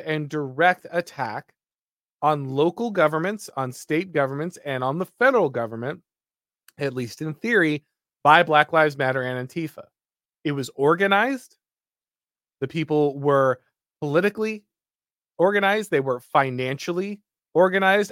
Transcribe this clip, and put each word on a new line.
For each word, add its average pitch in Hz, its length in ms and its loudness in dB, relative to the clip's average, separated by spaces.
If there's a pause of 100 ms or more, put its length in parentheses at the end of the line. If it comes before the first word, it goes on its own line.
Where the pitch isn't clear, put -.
and 156 240 -4
direct 151 600 0
attack 139 600 -6 (720)
on 147 260 0
local 170 420 -2
governments, 175 640 -2
on 131 160 -4
state 170 400 -6
governments, 143 520 -4
and 131 180 -6
on 139 160 -2
the 185 80 -4 (120)
federal 240 320 2
government, 120 500 -6 (800)
at 139 160 -4
least 123 260 -8
in 156 140 -6
theory, 170 500 0 (400)
by 156 180 8
Black 151 300 4
Lives 156 240 2
Matter 131 260 0
and 127 260 -6
Antifa. 160 360 -10 (600)
It 147 80 -2
was 139 220 -6
organized. 196 840 2 (1040)
The 131 80 -6
people 151 500 0
were 139 420 2 (400)
politically 208 640 -2 (720)
organized. 202 540 2
They 147 100 2
were 131 200 -4
financially 139 1000 -4 (340)
organized 190 580 4